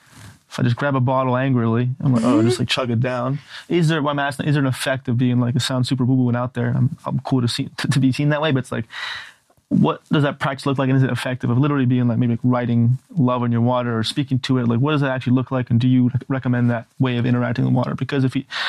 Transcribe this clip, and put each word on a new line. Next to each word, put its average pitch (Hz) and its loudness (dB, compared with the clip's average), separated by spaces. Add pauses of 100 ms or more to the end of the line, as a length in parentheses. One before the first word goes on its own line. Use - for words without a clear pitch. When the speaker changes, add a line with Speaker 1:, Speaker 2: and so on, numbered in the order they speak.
(500)
Speaker 1:
if - -12
I - 0
just 120 2
grab 143 0
a 131 2
bottle 131 2
angrily, 123 2 (100)
I'm 139 0
like, 113 2
"Oh," 123 4
Speaker 2:
Mm-hmm. 113 4
Speaker 1:
just, 123 0
like, 127 -2
chug 131 -2
it 117 0
down. 127 -2 (280)
Is 170 2
there, 160 2
what 147 0
I'm 143 -2
asking, 139 -2
is 147 2
there 143 2
an 135 2
effect 131 -2
of 117 0
being, 123 2
like, 120 0
it 120 0
sounds 127 -2
super 127 0
woo-woo 127 2
and 120 0
out 127 -6
there, 120 -2
I'm, 127 0 (100)
I'm - -2
cool 127 0
to 117 0
see, - -4 (120)
to, - -4
to 139 2
be 131 4
seen 147 0
that 151 0
way, 156 0
but 135 2
it's - -8
like, 120 -6 (840)
what - 0
does - 2
that 139 -2
practice 135 -4
look 139 0
like, 135 0
and 135 2
is 131 4
it 131 2
effective 127 -4
of 120 2
literally 143 2
being, 123 2
like, 117 0
maybe, 120 0
like, 113 -2
writing 123 2 (200)
love 123 2
in 120 0
your 117 0
water 120 0
or 110 -2
speaking 135 -2
to 127 0
it? 117 0
Like, 117 0
what 147 0
does 143 0
that 139 0
actually 127 -2
look 127 0
like, 127 -4
and 117 2
do 127 2
you 127 4
rec-, 123 -2
recommend 123 0
that 117 -4 (100)
way 127 0
of 120 -2
interacting 123 0
with 127 0
water? 135 0
Because 135 -2
if 131 -2
we, 131 -4 (220)